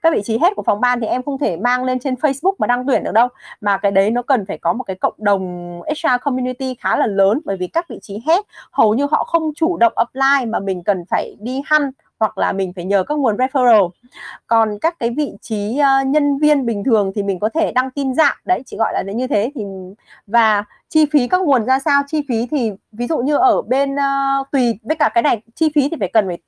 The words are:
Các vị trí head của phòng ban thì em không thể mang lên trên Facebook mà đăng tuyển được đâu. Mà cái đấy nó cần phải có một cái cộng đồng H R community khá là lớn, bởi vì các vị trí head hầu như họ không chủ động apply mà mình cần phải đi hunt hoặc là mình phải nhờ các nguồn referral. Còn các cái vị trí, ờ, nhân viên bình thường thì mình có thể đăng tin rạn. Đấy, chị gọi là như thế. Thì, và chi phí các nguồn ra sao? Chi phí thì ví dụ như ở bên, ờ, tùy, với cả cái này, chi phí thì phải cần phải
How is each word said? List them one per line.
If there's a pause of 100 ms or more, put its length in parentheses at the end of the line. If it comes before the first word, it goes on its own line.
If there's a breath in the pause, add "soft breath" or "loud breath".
Các
vị
trí
head
của
phòng
ban
thì
em
không
thể
mang
lên
trên
Facebook
mà
đăng
tuyển
được
đâu. (320 loud breath)
Mà
cái
đấy
nó
cần
phải
có
một
cái
cộng
đồng
H
R
community
khá
là
lớn,
bởi
vì
các
vị
trí
head (300 loud breath)
hầu
như
họ
không
chủ
động
apply
mà
mình
cần
phải
đi
hunt (260)
hoặc
là
mình
phải
nhờ
các
nguồn
referral. (560 loud breath)
Còn
các
cái
vị
trí,
ờ,
nhân
viên
bình
thường
thì
mình
có
thể
đăng
tin
rạn.
Đấy,
chị
gọi
là
như
thế.
Thì, (600 soft breath)
và (240 soft breath)
chi
phí
các
nguồn
ra
sao?
Chi
phí
thì (200)
ví
dụ
như
ở
bên,
ờ,
tùy,
với
cả
cái
này, (120)
chi
phí
thì
phải
cần
phải